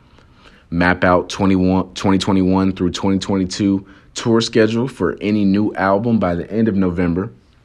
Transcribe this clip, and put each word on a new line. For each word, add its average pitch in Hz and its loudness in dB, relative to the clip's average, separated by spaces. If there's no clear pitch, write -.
map 87 0
out 90 2
twenty-one, 92 0
twenty 98 0
twenty-one 95 2
through 90 -2
twenty 98 -2
twenty-two 98 -2
tour 113 0
schedule 113 0
for 90 -4
any 104 0
new 101 2
album 101 0
by 90 0
the 85 -6
end 110 0
of 101 0
November, 90 -2